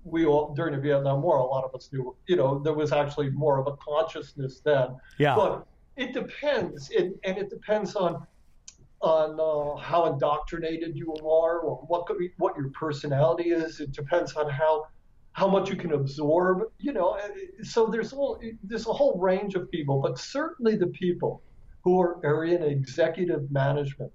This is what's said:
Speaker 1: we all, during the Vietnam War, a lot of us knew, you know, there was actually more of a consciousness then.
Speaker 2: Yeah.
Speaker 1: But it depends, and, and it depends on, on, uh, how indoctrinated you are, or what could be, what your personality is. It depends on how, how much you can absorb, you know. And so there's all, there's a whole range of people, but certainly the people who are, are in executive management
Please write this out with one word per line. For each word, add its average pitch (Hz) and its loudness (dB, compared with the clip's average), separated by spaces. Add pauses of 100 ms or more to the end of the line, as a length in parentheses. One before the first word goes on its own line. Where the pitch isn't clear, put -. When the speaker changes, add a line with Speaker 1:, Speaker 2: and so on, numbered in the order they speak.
Speaker 1:
we 165 0
all, 147 2
during 156 -2
the 135 -4
Vietnam 139 2
War, 160 4
a 127 2
lot 131 -2
of 131 -8
us - -14
knew, 127 -6 (140)
you 180 4
know, 139 2
there 151 0
was 151 0
actually 147 0
more 139 2
of 135 -2
a 139 -6
consciousness 147 -4
then. 139 2 (200)
Speaker 2:
Yeah. 139 4
Speaker 1:
But - 0 (300)
it - -6
depends, 220 -4
and, 185 2 (100)
and 190 -2
it 196 -6
depends 208 -4
on, 170 -2 (760)
on, 156 2
uh, 147 0
how 160 2
indoctrinated 156 -2
you 160 -8
are, 160 4
or 151 -4 (100)
what 170 0
could - -2
be, 180 -4
what 190 2
your 139 -2
personality 156 0
is. 160 -2
It 147 -8
depends 160 -2
on 151 0
how, 156 2 (460)
how 190 2
much 185 4
you 190 -2
can 170 -4
absorb, 156 2 (160)
you 285 -4
know. 190 0
And 202 -12
so 220 2
there's 220 -2
all, 269 -2 (240)
there's 226 -8
a 226 -2
whole 277 2
range 190 0
of 180 -4
people, 139 0
but - -2
certainly 269 -2
the 180 2
people 175 -2 (420)
who 180 6
are, 170 0
are 156 2
in 170 2
executive 151 0
management 139 0